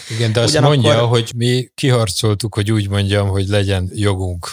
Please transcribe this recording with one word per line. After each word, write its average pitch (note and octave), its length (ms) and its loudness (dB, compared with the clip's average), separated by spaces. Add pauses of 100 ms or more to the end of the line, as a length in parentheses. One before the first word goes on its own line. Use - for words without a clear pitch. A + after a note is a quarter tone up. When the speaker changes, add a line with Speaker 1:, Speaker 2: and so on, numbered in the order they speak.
Speaker 1:
Igen, A2+ 240 -2
de A#2 60 2
azt A#2 100 2
Speaker 2:
Ugyanakkor D3+ 280 4
Speaker 1:
mondja, A#2 280 2
hogy A#2 300 0
mi B2 400 -2
kiharcoltuk, A2+ 800 0
hogy G#2 160 0
úgy G#2 180 0
mondjam, G2+ 380 0
hogy F#2+ 200 -2
legyen G2 460 0
jogunk F#2 600 -4